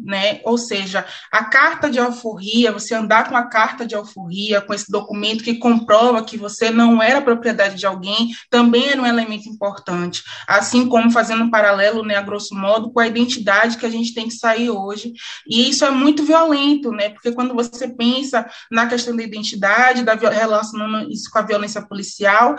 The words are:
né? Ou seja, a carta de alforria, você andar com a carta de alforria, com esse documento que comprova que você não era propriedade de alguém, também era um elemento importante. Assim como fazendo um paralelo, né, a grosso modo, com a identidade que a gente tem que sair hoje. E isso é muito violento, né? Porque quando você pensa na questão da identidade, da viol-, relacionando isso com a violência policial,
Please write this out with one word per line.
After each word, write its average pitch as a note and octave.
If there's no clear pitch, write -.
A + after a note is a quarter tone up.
né? G3
Ou A#3
seja, G3
a A3
carta D4+
de B3
alforria, A3+
você G#3
andar A3
com C4
a A#3
carta A3+
de A3+
alforria, G3+
com G#3
esse G3+
documento G#3
que A#3
comprova A#3
que A3+
você G#3
não A#3
era C4
propriedade A3+
de F#3
alguém, G3+
também A#3+
era C#4
um B3
elemento A3
importante. F#3+
Assim A#3+
como A#3
fazendo A3+
um A#3
paralelo, G#3
né, G#3
a G3+
grosso G#3
modo, G#3+
com A#3+
a A3+
identidade A3+
que A#3+
a A#3
gente A#3
tem A3+
que A3+
sair A#3
hoje. G#3
E A#3+
isso D4
é C4+
muito D4
violento, D4
né? G#3
Porque A#3
quando B3
você A#3+
pensa A#3+
na A#3
questão A#3+
da A3+
identidade, G#3+
da A3
viol-, A3
relacionando G#3+
isso -
com -
a G#3
violência G#3
policial, G#3